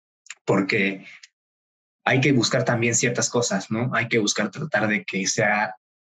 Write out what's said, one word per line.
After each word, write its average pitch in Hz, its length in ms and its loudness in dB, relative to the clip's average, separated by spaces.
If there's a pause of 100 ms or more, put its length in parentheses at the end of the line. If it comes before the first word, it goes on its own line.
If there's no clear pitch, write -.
(460)
porque 98 600 0 (1000)
hay 131 160 2
que 147 100 4
buscar 123 340 2
también 117 300 0
ciertas - 340 0
cosas, 110 400 -2
¿no? 120 240 -2
Hay 117 140 -2
que 117 120 0
buscar 104 300 0
tratar 110 380 -2
de 104 160 0
que 95 240 -4
sea 107 480 0 (300)